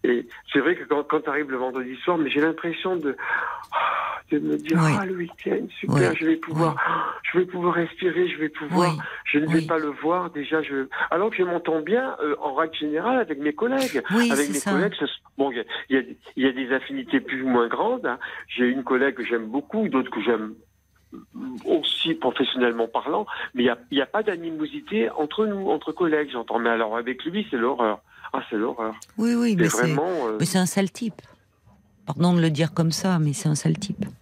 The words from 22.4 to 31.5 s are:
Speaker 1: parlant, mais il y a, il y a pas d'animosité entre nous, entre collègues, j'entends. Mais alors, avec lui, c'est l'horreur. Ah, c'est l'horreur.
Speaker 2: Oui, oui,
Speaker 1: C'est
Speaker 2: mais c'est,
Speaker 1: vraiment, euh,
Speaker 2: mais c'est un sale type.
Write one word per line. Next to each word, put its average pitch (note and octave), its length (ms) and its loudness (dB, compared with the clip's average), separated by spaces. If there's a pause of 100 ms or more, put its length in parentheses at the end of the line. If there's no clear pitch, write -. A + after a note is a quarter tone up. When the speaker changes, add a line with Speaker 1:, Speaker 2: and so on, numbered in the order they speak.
Speaker 1:
parlant, D#3 400 -2 (280)
mais B2 100 2
il - 20 6
y A#2+ 40 6
a, A#2 80 -2 (120)
il C#3 80 2
y C#3 40 4
a - 40 0
pas G#3+ 160 -2
d'animosité E3+ 880 -2
entre D#3 360 0
nous, G3 240 -2
entre D#3 200 -2
collègues, D#3 420 0
j'entends. A#2 280 -4
Mais A#2 100 2
alors, A2+ 260 0
avec A#2+ 280 -4
lui, G3 260 -2
c'est C#3 60 -2
l'horreur. A#2 440 2 (340)
Ah, C3 160 -2
c'est A#2 60 -2
l'horreur. A2 380 -2 (220)
Speaker 2:
Oui, A#3 180 2
oui, A#3 180 2
Speaker 1:
C'est G3 40 2
Speaker 2:
mais E3+ 140 4
c'est, D#3 80 0
Speaker 1:
vraiment, D#3 500 2
euh, A2 100 -2
Speaker 2:
mais D#3+ 60 2
c'est F#3 140 2
un F#3 80 4
sale G3 240 0
type. - 320 -8 (840)